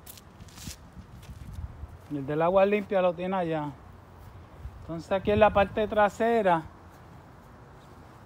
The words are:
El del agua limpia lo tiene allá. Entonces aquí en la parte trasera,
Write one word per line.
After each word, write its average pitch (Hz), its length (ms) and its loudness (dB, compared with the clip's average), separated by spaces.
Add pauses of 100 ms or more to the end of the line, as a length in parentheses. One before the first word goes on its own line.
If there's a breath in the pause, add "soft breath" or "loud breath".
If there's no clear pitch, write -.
(2000)
El 139 160 -6
del 151 160 0
agua 190 240 6
limpia 202 340 0
lo 180 140 2
tiene 185 220 -4
allá. 160 320 -2 (1120)
Entonces 165 320 -8
aquí 196 180 0
en 208 80 4
la 208 120 8
parte 202 360 2
trasera, 208 760 2 (1600)